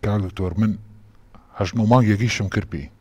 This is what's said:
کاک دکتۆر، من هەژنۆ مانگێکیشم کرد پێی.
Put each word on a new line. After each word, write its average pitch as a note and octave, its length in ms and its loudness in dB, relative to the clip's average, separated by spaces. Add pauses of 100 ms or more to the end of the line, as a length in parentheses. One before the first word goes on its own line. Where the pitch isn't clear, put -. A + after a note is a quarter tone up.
کاک G#2 220 0
دکتۆر، F#2 360 -6
من G#2+ 120 2 (840)
هەژنۆ G#2+ 240 -2 (100)
مانگێکیشم G#2+ 600 2
کرد - 180 -2
پێی. C#2+ 140 -8 (140)